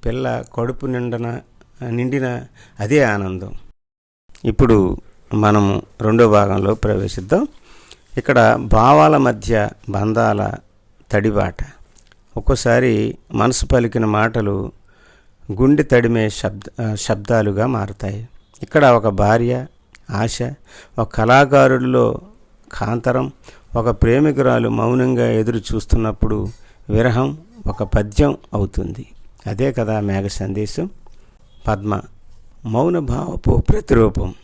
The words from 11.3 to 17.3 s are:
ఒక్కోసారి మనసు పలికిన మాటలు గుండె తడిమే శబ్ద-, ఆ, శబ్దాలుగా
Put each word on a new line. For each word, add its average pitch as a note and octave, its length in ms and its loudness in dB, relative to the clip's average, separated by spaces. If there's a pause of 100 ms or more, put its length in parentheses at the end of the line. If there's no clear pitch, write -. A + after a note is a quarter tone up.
ఒక్కోసారి A#2+ 800 0 (160)
మనసు A#2 320 0
పలికిన A#2+ 400 0
మాటలు G#2+ 680 -2 (800)
గుండె C3+ 320 2
తడిమే A#2 460 2
శబ్ద-, G2+ 520 -8
ఆ, A2 140 -4
శబ్దాలుగా G#2 720 -2